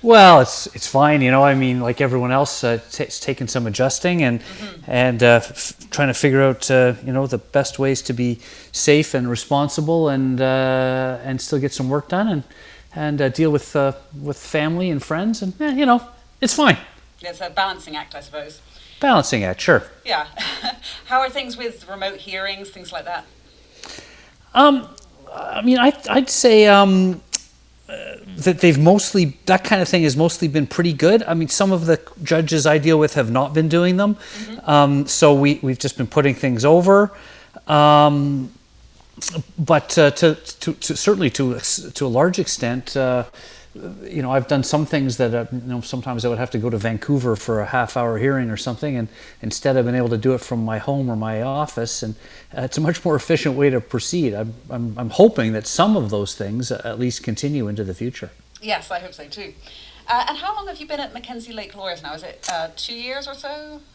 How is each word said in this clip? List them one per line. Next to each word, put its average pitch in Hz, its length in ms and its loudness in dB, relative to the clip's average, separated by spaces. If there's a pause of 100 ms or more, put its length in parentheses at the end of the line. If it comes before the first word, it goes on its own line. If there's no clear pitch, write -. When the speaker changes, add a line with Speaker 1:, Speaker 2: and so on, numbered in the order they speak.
Speaker 1:
Well, 196 380 10
it's, - 240 -2 (100)
it's - 120 -10
fine. 147 340 4
You 127 100 2
know, 135 120 6
I 139 120 6
mean, 127 260 0
like 120 200 -2
everyone 123 300 0
else, 139 320 -2
uh, 117 160 0 (120)
t-, - 120 -8
it's - 160 -10
taken 127 280 -6
some 120 200 -4
adjusting 135 560 -2
and, 120 180 0
Speaker 2:
Mm-hmm. 185 500 -14
Speaker 1:
and, 123 320 0
uh, 120 200 8
f-, - 300 -12 (180)
trying 143 160 0
to 127 60 0
figure 135 280 2
out, 135 300 0
uh, 127 220 4 (120)
you 131 80 -6
know, 135 140 -2
the 123 100 -4
best - 420 -2
ways 135 240 0
to 135 100 -6
be 120 260 -4 (320)
safe 151 420 2
and 123 160 -2
responsible 147 800 -2
and, 131 320 -2
uh, 131 840 0
and 131 180 -6
still - 180 -2
get 135 140 -2
some 131 160 -4
work 143 200 -4
done 196 200 -2
and, 151 140 -4 (520)
and, 151 260 -4
uh, 135 80 2
deal 156 220 0
with, 147 240 -2
uh, 139 160 2 (300)
with 143 160 -8
family 165 520 -4
and 147 140 -4
friends. 202 380 -4
And, 190 200 -8
eh, 302 120 -2
you 277 120 0
know, 240 160 4 (400)
it's 262 120 0
fine. 262 240 4 (440)
Speaker 2:
It's 175 200 -12
a 175 80 -8
balancing 180 460 -4
act, 147 200 -12
I 143 60 -12
suppose. 151 380 -14 (400)
Speaker 1:
Balancing 143 440 2
act, 92 180 -4
sure. 139 220 4 (220)
Speaker 2:
Yeah. 151 200 -2 (420)
<laughs> - 380 -14
How 254 140 0
are 262 100 0
things 254 280 -10
with 233 320 -10
remote 196 280 -8
hearings, 196 520 -10
things 185 220 -20
like 165 140 -10
that? 175 200 -10 (1300)
Speaker 1:
Um, 269 340 4 (460)
I 151 280 -10
mean, 247 160 4
I, 254 160 4 (160)
I'd 254 200 0
say, 214 380 6
um, 190 540 4 (680)
uh, - 280 -14 (220)
that 175 240 0
they've 156 180 6
mostly, 175 680 4
that - 180 2
kind 196 180 0
of 175 60 -2
thing 175 160 2
has 139 140 2
mostly 160 300 0
been 143 200 -2
pretty 170 260 -2
good. 185 300 4
I 165 100 -4
mean, 165 140 -2
some 196 240 0
of 170 140 0
the 160 140 2 (240)
judges 156 420 0
I 156 120 6
deal 156 220 4
with 151 160 2
have 117 160 0
not 135 220 0
been 160 160 2
doing 175 280 2
them. 202 180 2
Speaker 2:
Mm-hmm. 220 540 -14
Speaker 1:
Um, 143 380 4
so 147 260 6
we, 143 280 4
we've 131 180 -4
just - 180 -6
been 120 100 -2
putting 139 280 0
things 123 300 -2
over. 196 460 6 (560)
Um, 147 840 4 (1080)
but, 156 400 0
uh, 147 140 6
to, 156 240 4
to, - 380 -10
to - 240 -6
certainly 190 340 0
to, 123 280 -4
to - 460 -6
a 127 40 -2
large 160 300 2
extent, 127 580 -6
uh, 127 280 -2 (760)
you 160 180 -8
know, 127 100 -4
I've 135 180 0
done 135 140 0
some 151 220 -2
things 135 320 -2
that, 117 160 0
uh, 117 200 -4
you 127 80 -8
know, 123 180 -8
sometimes 120 460 -8
I 123 40 0
would 113 100 -4
have 123 120 -6
to 123 60 -4
go 113 120 -2
to 113 80 -4
Vancouver 113 600 -2
for 110 240 -4
a 104 40 -4
half 120 300 -2
hour 117 220 -2
hearing 131 320 -2
or 107 80 -6
something, 131 400 -6
and 117 100 -6 (340)
instead 131 360 -2
I've 120 80 0
been 123 100 -2
able 123 140 0
to 117 80 -2
do 131 160 0
it 123 60 -2
from 117 260 -6
my 110 120 -4
home 139 320 -4
or 113 60 -4
my 110 280 -6
office, 135 600 -6
and, 110 120 -8 (420)
uh, 123 60 -6
it's 127 140 -6
a 156 40 -2
much 160 240 -2
more 160 100 0
efficient 147 400 -2
way 143 140 2
to 131 100 0
proceed. 127 540 -4
I'm, 110 200 -8 (160)
I'm, 120 280 -8
I'm 120 140 -8
hoping 139 420 2
that 107 140 -6
some 208 280 2
of 123 140 -2
those 101 260 -4
things, 113 360 -8
uh, 107 120 -8
at 113 160 -8
least 123 240 -4
continue 123 460 -4
into 104 160 -6
the 95 80 -8
future. - 380 -10 (300)
Speaker 2:
Yes, - 300 -8
I 180 80 -8
hope 180 140 -18
so 147 160 -20
too. 202 240 -16 (540)
Uh, 240 200 -2
and 294 120 -6
how 381 160 -6
long 403 120 -10
have 339 140 -14
you 302 60 -18
been 294 120 -8
at 277 140 -10
Mackenzie 233 400 -16
Lake 196 220 -14
Lawyers 180 280 -12
now? 147 100 -12
Is 160 100 -16
it, - 280 -18
uh, 165 240 -8
two - 200 -12
years 262 300 -12
or 277 100 -16
so? 302 440 -14 (140)